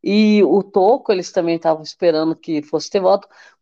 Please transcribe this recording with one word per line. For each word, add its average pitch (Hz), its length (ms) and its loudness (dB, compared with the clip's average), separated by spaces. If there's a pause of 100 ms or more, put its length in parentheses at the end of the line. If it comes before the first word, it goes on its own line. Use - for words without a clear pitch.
E 208 400 2
o 190 200 2
Toco, 208 480 0
eles 180 200 -4
também 170 280 -2
tavam 160 240 -2
esperando 160 520 -2
que 156 260 -8
fosse 151 280 -8
ter 202 100 -2
voto. 190 280 0 (340)